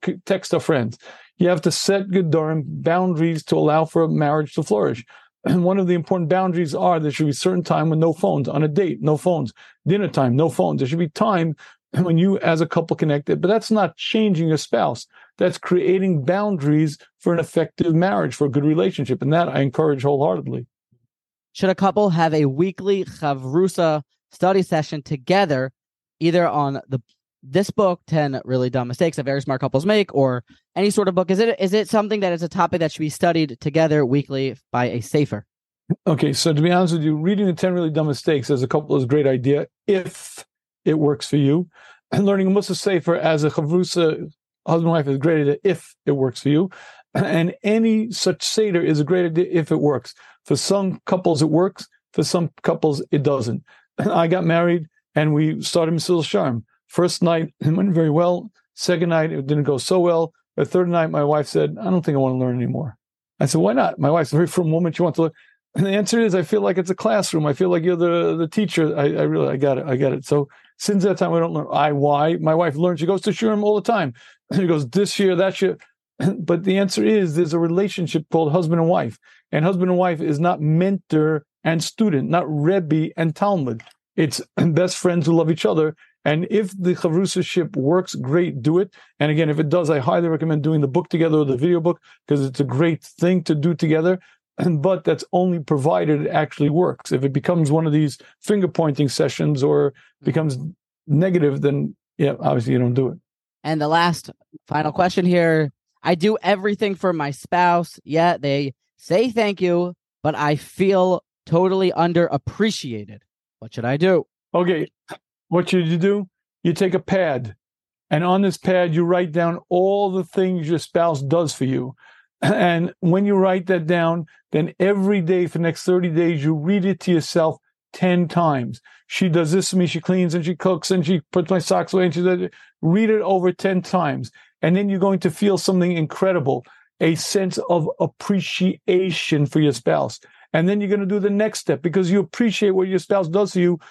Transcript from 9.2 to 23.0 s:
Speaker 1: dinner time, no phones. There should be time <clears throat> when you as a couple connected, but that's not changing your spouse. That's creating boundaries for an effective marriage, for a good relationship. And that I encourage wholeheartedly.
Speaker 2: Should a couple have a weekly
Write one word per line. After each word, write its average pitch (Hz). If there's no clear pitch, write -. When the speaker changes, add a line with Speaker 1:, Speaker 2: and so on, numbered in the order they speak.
Speaker 1:
dinner 190
time, 127
no 156
phones. 160
There 135
should 165
be 170
time 170
<clears throat> -
when 170
you 190
as 165
a 156
couple 165
connected, 147
but 175
that's 220
not 208
changing 190
your 156
spouse. -
That's 180
creating 180
boundaries 156
for 175
an 170
effective 160
marriage, 175
for 147
a 139
good 143
relationship. 151
And 139
that 170
I 139
encourage 139
wholeheartedly. 139
Speaker 2:
Should 190
a 185
couple 196
have 165
a 156
weekly 185